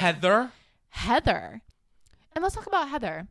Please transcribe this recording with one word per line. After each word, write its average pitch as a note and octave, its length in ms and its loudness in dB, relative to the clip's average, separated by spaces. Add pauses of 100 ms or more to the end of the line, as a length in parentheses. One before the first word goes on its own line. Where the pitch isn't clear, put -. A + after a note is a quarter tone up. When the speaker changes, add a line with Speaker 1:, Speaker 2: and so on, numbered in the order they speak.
Speaker 1:
Heather? F#3 500 2 (380)
Speaker 2:
Heather. A3+ 720 0 (720)
And D#4+ 100 -2
let's G4 120 -2
talk G#4+ 120 -10
about E4 220 0
Heather. G3 420 -6